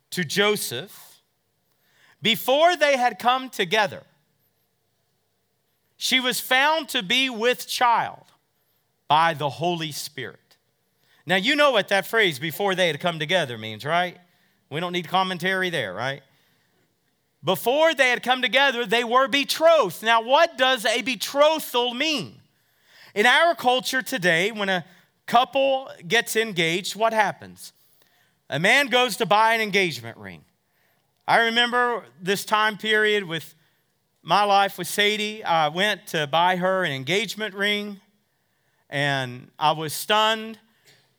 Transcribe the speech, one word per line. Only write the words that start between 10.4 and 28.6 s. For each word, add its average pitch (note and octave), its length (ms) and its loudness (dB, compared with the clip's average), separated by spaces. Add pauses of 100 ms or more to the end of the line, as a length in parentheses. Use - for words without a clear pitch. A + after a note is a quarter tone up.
Now, F3+ 100 0
you A#3+ 200 0
know D4 140 4
what G#3 180 0
that G3 180 0
phrase, G3 320 0
"before F3 360 -4
they F3+ 120 2
had D3 140 -2
come E3+ 180 -2
together," D3+ 380 -2
means, A2 280 -12
right? F3 340 -2 (520)
We D3 100 -6
don't F3 120 -4
need F3 160 -4
commentary F#3 640 -2
there, A2+ 240 -4
right? B2+ 280 -6 (1200)
Before C4 520 2
they B3+ 160 4
had A#3+ 120 -2
come B3+ 200 0
together, B3 440 2
they A#3 180 0
were B3 240 2
betrothed. C#4 760 2
Now, A3+ 200 4
what C#4+ 340 2
does B3+ 280 0
a A#3+ 180 0
betrothal B3+ 920 0
mean? B3+ 460 -4 (720)
In G#3 120 2
our D#4 280 4
culture B3+ 480 0
today, F3+ 480 0
when G#3 180 -4
a F3+ 160 -2 (420)
couple C4+ 640 2 (180)
gets A#3 280 0
engaged, F3+ 600 -2
what A3+ 160 0
happens? E3 600 -2 (800)
A C#3 80 -2
man B3 300 4